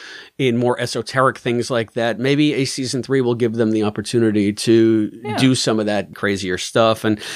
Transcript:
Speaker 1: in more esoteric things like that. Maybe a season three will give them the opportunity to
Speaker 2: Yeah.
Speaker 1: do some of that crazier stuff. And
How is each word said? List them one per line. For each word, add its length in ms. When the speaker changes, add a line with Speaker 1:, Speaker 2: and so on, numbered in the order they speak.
Speaker 1:
in 180
more 240
esoteric 580
things 320
like 220
that. 260
Maybe 360
a 100
season 380
three 180
will 160
give 160
them 180
the 140
opportunity 680
to 680
Speaker 2:
Yeah. 140
Speaker 1:
do 180
some 240
of 80
that 300
crazier 420
stuff. 460
And 160